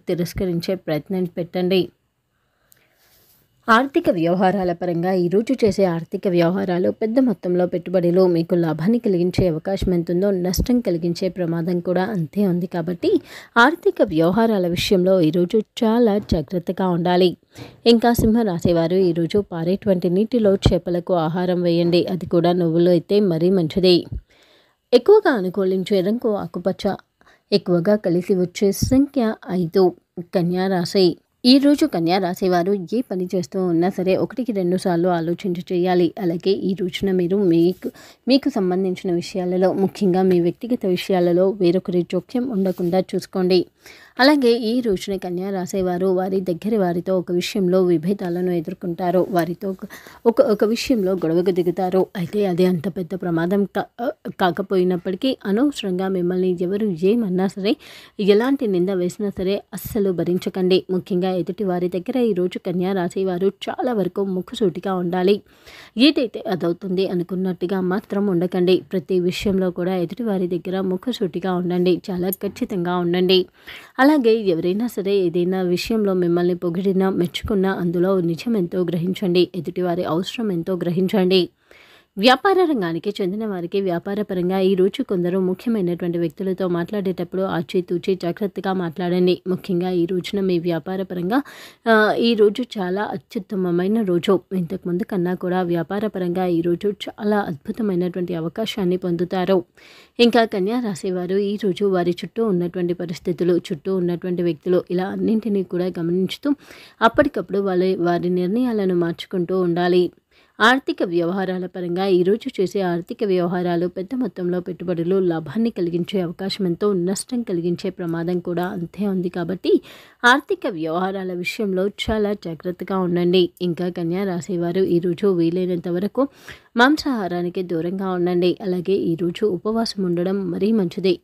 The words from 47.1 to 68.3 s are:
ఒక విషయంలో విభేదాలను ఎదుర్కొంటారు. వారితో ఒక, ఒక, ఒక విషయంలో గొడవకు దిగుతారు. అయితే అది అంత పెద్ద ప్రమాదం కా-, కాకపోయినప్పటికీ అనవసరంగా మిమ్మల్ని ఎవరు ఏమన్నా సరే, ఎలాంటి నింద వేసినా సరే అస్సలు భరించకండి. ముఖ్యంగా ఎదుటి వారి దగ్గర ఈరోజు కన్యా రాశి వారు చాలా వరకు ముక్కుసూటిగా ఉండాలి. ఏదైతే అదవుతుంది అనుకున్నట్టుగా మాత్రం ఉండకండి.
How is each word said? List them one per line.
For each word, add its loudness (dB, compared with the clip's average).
ఒక -4
విషయంలో 2
విభేదాలను 0
ఎదుర్కొంటారు. -2
వారితో -2
ఒక, -10
ఒక, 2
ఒక 2
విషయంలో 0
గొడవకు 0
దిగుతారు. 0
అయితే -2
అది 2
అంత 0
పెద్ద -8
ప్రమాదం 0
కా-, -6
కాకపోయినప్పటికీ 0
అనవసరంగా 0
మిమ్మల్ని 0
ఎవరు -2
ఏమన్నా 2
సరే, -2
ఎలాంటి 2
నింద 0
వేసినా -2
సరే -4
అస్సలు -2
భరించకండి. 0
ముఖ్యంగా -2
ఎదుటి -4
వారి -2
దగ్గర -4
ఈరోజు 0
కన్యా -2
రాశి -2
వారు 0
చాలా -4
వరకు -2
ముక్కుసూటిగా -4
ఉండాలి. 0
ఏదైతే 2
అదవుతుంది -2
అనుకున్నట్టుగా -2
మాత్రం -2
ఉండకండి. 2